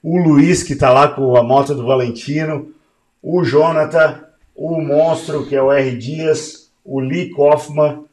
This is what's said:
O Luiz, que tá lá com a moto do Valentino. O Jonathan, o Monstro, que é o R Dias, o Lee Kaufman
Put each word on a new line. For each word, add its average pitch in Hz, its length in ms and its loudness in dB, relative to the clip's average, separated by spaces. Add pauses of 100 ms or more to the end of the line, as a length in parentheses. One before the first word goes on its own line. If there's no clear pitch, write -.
O 170 160 -2
Luiz, 165 440 4
que 139 120 -8
tá 135 160 2
lá 139 180 6
com 131 280 0
a 120 60 6
moto 135 320 2
do 120 120 -6
Valentino. 135 800 -4 (540)
O 175 200 -2
Jonathan, 156 800 2 (340)
o 160 260 -6
Monstro, 151 680 -2
que 139 100 -4
é 135 60 2
o 139 100 2
R 131 240 0
Dias, 151 760 -6 (140)
o 135 160 -8
Lee 160 300 -6
Kaufman 147 840 0